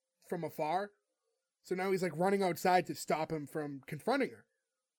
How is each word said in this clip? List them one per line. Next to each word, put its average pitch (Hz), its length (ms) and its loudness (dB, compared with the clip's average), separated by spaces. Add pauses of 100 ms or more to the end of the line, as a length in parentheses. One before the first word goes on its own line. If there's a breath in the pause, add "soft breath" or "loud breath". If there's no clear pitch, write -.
(280)
from 170 160 -6
afar. 175 460 -2 (720)
So 185 100 -4
now 190 160 0
he's, 190 120 2
like, 170 140 -2
running 196 260 2
outside 180 440 4
to 151 80 -6
stop 156 380 -2
him 151 140 -4
from 147 400 -8
confronting 226 440 0
her. - 140 -18 (540)